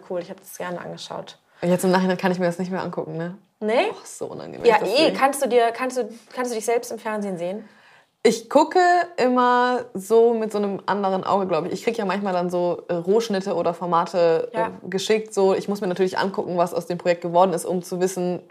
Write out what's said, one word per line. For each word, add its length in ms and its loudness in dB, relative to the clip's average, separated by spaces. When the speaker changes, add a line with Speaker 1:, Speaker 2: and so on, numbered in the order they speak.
Speaker 1:
cool. 120 -4
Ich 100 -12
hab 80 -18
das 180 -20
gerne 240 -8
angeschaut. 560 -14
Speaker 2:
Und 80 0
jetzt 140 2
im 80 4
Nachhinein 260 2
kann 140 0
ich 80 -2
mir 60 0
das 120 -2
nicht 140 -6
mehr 100 -4
angucken, 360 -8
ne? 200 -8
Speaker 1:
Nee? 300 0
Speaker 2:
Oh, 120 -14
ist 140 -18
so 80 -10
unangenehm, 400 -8
Speaker 1:
Ja, 140 8
Speaker 2:
das 100 -4
Speaker 1:
eh. 80 0
Speaker 2:
sehe. 160 4
Speaker 1:
Kannst 280 0
du 60 0
dir, 240 4
kannst 260 -6
du, 120 -2
kannst 180 -6
du 40 -6
dich 100 -6
selbst 260 -2
im 80 -10
Fernsehen 380 -6
sehen? 300 -8
Speaker 2:
Ich 280 2
gucke 300 4
immer 760 4
so 400 4
mit 180 -2
so 60 -2
einem 300 -2
anderen 360 0
Auge, 240 0
glaub 180 0
ich. 60 -6
Ich 120 -6
krieg 140 -2
ja 80 -2
manchmal 280 -2
dann 160 0
so, 400 -2
äh, 60 -2
Rohschnitte 600 0
oder 180 0
Formate, 800 2
Speaker 1:
Ja. 140 -2
Speaker 2:
äh, 220 -14
geschickt. 440 -2
So, 220 4
ich 140 -4
muss 100 -4
mir 80 -4
natürlich 300 0
angucken, 400 -2
was 160 2
aus 140 -4
dem 100 -4
Projekt 240 0
geworden 320 4
ist, 120 -4
um 160 -2
zu 200 -8
wissen, 500 -2